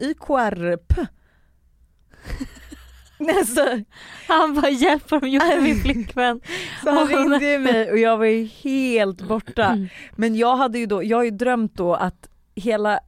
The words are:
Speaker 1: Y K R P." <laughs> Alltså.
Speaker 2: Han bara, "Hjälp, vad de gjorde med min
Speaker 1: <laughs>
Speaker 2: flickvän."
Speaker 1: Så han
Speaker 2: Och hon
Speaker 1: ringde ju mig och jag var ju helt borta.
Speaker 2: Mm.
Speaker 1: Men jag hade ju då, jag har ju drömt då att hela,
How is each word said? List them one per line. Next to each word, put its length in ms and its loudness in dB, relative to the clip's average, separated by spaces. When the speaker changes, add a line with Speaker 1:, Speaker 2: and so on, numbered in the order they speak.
Speaker 1:
Y 160 -4
K 180 -2
R 400 -2
P." 140 2
<laughs> 40 -2
Alltså. 220 0
Speaker 2:
Han 260 2
bara, 160 2
"Hjälp, 420 0
vad 100 2
de 80 -4
gjorde 160 2
med 180 4
min 120 2
Speaker 1:
<laughs> 80 -2
Speaker 2:
flickvän." 580 -2
Speaker 1:
Så 60 0
han 140 4
Speaker 2:
Och 60 0
hon 80 2
Speaker 1:
ringde 200 2
ju 80 2
mig 320 0
och 60 2
jag 200 4
var 80 0
ju 200 2
helt 840 -2
borta. 380 -2
Speaker 2:
Mm. 220 0
Speaker 1:
Men 200 -2
jag 200 2
hade 240 0
ju 60 -4
då, 180 -2
jag 140 0
har 60 2
ju 80 -2
drömt 440 -2
då 200 0
att 340 -6
hela, 520 -2